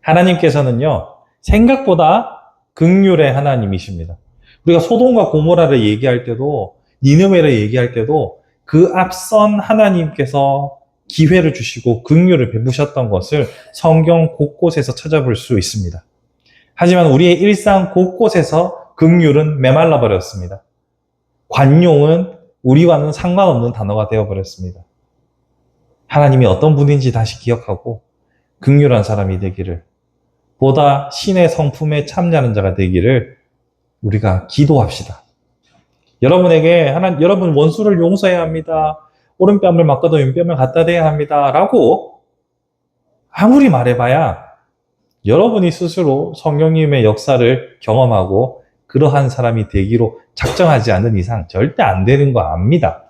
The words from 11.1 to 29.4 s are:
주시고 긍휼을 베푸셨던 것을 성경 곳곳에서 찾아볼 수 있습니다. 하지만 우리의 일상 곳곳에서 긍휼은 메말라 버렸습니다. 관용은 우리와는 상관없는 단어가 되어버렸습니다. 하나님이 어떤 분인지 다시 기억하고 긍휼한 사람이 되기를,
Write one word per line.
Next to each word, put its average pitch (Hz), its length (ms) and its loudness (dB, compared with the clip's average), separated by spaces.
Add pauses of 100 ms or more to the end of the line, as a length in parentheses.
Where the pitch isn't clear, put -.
주시고 117 500 -6
긍휼을 160 480 2
베푸셨던 127 580 -4
것을 117 380 -4 (260)
성경 165 600 0
곳곳에서 147 580 -4
찾아볼 139 420 -4
수 117 220 -4
있습니다. 90 460 -6 (720)
하지만 175 320 2
우리의 165 320 2
일상 196 540 0
곳곳에서 180 1000 -2
긍휼은 156 680 2
메말라 147 380 2
버렸습니다. 95 640 -4 (840)
관용은 156 880 2 (260)
우리와는 147 480 2
상관없는 175 640 -2
단어가 107 340 -4
되어버렸습니다. 95 720 -8 (1200)
하나님이 135 400 2
어떤 151 300 2
분인지 143 360 0
다시 113 280 -4
기억하고 113 640 -8 (560)
긍휼한 135 440 2
사람이 98 360 -4
되기를, 90 440 -8 (760)